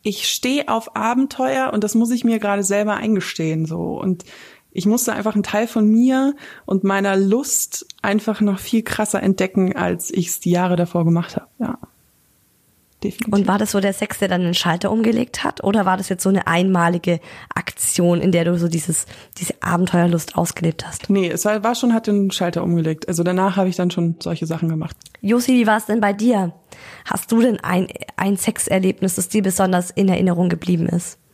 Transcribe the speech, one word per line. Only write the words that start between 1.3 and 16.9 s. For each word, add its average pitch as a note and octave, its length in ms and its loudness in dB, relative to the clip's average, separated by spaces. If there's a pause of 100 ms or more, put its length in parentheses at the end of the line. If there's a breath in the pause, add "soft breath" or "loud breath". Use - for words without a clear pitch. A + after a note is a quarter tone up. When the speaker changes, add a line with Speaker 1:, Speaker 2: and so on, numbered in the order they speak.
Speaker 1:
und G#3 100 0
das G#3+ 120 -2
muss A#3 160 4
ich A#3+ 120 0
mir A3+ 160 2
gerade G3+ 240 0
selber G3+ 320 0
eingestehen, E3 680 -2
so. E3+ 320 -6
Und F#3 280 -2 (520 loud breath)
ich F3+ 80 -4
musste A3+ 280 2
einfach G#3 220 -2
einen G3+ 80 2
Teil A3 240 0
von G#3+ 200 2
mir C4 480 4 (300 loud breath)
und G3 180 0
meiner G3 320 2
Lust G3+ 720 0 (140)
einfach G#3 400 0
noch G3+ 180 2
viel A3+ 240 0
krasser - 400 -2
entdecken, F#3+ 500 0
als F3+ 380 -4
ich's - 300 -4
die F3 100 0
Jahre F3+ 240 2
davor F3 300 0
gemacht E3+ 320 0
hab, - 120 -8 (100)
ja. - 180 -4 (1200)
Definitiv. - 320 -6
Speaker 2:
Und G3+ 140 2
war G3 100 2
das G#3 140 -2
so G3+ 80 0
der G3 140 0
Sex, - 260 -8
der G3 80 0
dann F3+ 140 0
den F3 120 0
Schalter F3+ 380 0
umgelegt A3+ 540 0
hat? - 180 -6
Oder G3+ 220 2
war F#3 100 2
das G3 140 -8
jetzt F3+ 140 -4
so F#3+ 60 2
eine G3 180 2
einmalige F3 720 2 (340 loud breath)